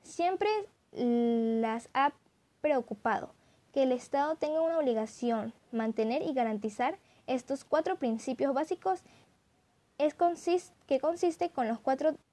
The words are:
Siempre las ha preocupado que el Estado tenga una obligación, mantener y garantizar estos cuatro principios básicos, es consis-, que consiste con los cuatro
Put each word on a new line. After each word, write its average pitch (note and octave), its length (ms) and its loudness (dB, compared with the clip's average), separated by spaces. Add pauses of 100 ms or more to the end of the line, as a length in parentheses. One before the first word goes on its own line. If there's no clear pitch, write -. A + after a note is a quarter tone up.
Siempre F#4 460 -2 (420)
las A#3 1040 0
ha C#4+ 180 2 (480)
preocupado A#3+ 720 -2 (400)
que C4+ 120 2
el B3+ 80 2
Estado C#4+ 420 -2
tenga D#4 260 -2
una E4 180 0
obligación, A3+ 760 -2 (160)
mantener A3+ 520 -2
y D#4 120 -4
garantizar A3+ 640 -2 (300)
estos C4 340 -4
cuatro D#4+ 320 0
principios B3+ 580 -2
básicos, F4 500 -2 (960)
es G3+ 180 2
consis-, F4 560 0 (160)
que - 100 4
consiste E4+ 520 0
con A#3+ 180 -2
los A3+ 100 -2
cuatro D4 380 0 (160)